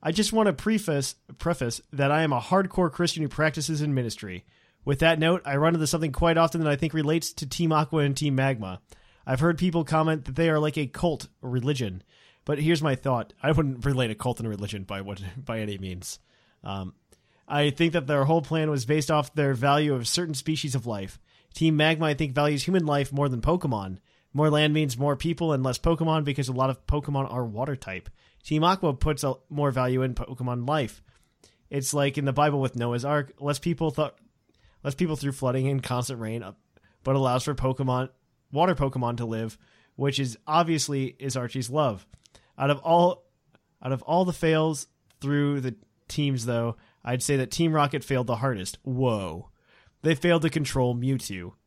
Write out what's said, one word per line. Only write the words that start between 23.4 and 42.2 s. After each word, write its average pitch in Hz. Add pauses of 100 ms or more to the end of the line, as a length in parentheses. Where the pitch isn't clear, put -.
Pokemon. 117 (340)
More 151
land 151
means 147
more 143
people 165
and 131
less 127
Pokemon 160
because 139
a 131
lot 131
of -
Pokemon 143
are 123
water 123
type. 92 (340)
Team 151
Aqua 180
puts 147
a 131 (140)
more 143
value 127
in 127
Pokemon 123
life. 143 (680)
It's 135
like 139
in 143
the 135
Bible 147
with 131
Noah's 120
Ark. 143
Less 143
people 165
th-, 143 (720)
less 139
people 160
through 139
flooding 131
and 135
constant 123
rain, 113
uh, 98 (500)
but 135
allows 131
for 147
Pokemon, 131 (420)
water 170
Pokemon 127
to 117
live, 113 (380)
which 139
is 127 (100)
obviously 151 (120)
is 135
Archie's 123
love. 127 (500)